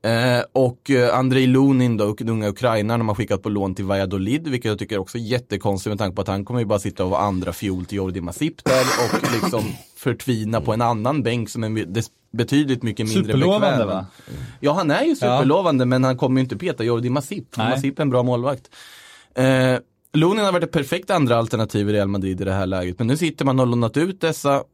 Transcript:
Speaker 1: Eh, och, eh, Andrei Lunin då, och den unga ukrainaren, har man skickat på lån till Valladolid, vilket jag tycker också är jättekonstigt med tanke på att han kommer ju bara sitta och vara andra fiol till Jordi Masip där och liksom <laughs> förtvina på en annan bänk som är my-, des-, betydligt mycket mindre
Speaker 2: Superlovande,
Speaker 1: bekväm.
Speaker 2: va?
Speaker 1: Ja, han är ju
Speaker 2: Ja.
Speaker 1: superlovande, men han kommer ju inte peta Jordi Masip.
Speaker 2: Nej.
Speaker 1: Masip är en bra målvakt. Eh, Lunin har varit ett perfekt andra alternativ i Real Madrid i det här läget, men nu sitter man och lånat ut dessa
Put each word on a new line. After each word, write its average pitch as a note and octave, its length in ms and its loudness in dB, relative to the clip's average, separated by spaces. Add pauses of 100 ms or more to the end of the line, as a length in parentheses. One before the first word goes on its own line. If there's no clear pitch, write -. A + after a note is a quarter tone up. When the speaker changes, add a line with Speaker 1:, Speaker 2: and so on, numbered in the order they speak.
Speaker 1:
Eh, A#2+ 340 2 (100)
och, C3 360 0
eh, B2 280 4
Andrei C3 300 4
Lunin B2+ 500 4
då, G#2 80 2
och G#2 120 -2
den A2+ 120 -4
unga A2 200 0
ukrainaren, A2+ 520 0
har A2+ 40 0
man G#2+ 100 -2
skickat G2+ 280 -2
på A2+ 60 -4
lån G2 260 -2
till G2 100 -6
Valladolid, G2 640 -2
vilket B2 220 -4
jag G#2 100 -2
tycker G#2+ 180 -6
också F#2+ 200 -8
är A#2+ 40 -6
jättekonstigt G#2+ 680 -4
med G#2 60 -4
tanke F#2+ 180 -2
på G2+ 60 -4
att F#2+ 60 -4
han G2 180 -4
kommer A#2+ 140 -4
ju A2+ 60 -2
bara G2+ 140 0
sitta G2 240 -4
och A2 60 -2
vara D2 120 0
andra F#2 320 -2
fiol F#2 320 -4
till G#2 120 -10
Jordi F#2 240 -4
Masip D3 420 -6
där C3 180 2
och B2 520 0
liksom A2+ 300 -2 (160)
<laughs> - 180 -20
förtvina A2+ 640 -2
på A#2 120 -2
en A2+ 80 0
annan A#2+ 420 0
bänk A#2 260 -2
som A#2 140 -6
är A2 60 -4
my-, A2 160 -2
des-, G2+ 260 -6 (220)
betydligt B2+ 500 0
mycket A2 240 -2
mindre F3+ 160 2 (100)
Speaker 2:
Superlovande, F#3 440 4
Speaker 1:
bekväm. A2 100 2
Speaker 2:
va? F#2+ 180 -4 (540)
Speaker 1:
Ja, D3 140 2
han E3 180 2
är G3+ 120 2
ju E4 60 2
Speaker 2:
Ja. D4+ 60 2
Speaker 1:
superlovande, C3+ 680 2
men B2+ 180 2
han B2+ 140 2
kommer C3 240 2
ju - 20 2
inte B2 140 -4
peta E3 260 -4
Jordi A#2+ 260 0
Masip. D3+ 380 -4 (100)
Speaker 2:
Nej. A2+ 120 0
Speaker 1:
Masip C3+ 300 -2
är D#3+ 40 0
en C#3 60 2
bra B2 140 2
målvakt. B2 460 -2 (680)
Eh, C3 400 4 (380)
Lunin F#3+ 320 4
har F#3+ 60 2
varit F3 120 2
ett E3 80 -6
perfekt D#3 400 -2
andra C3+ 260 4
alternativ A2 520 0
i G#2 40 2
Real G2+ 140 2
Madrid F#2+ 340 -2
i - 20 -2
det F#2+ 100 -2
här F#2+ 120 0
läget, F2+ 340 -4
men A2+ 80 0
nu D3+ 100 2
sitter D#3+ 280 -2
man D3 140 2
och B2+ 80 4
lånat A#2+ 300 0
ut F#3 240 -2
dessa D3 420 0 (100)